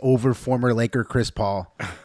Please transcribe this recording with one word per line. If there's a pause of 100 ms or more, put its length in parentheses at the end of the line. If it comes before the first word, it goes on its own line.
over
former
Laker
Chris
Paul. (300)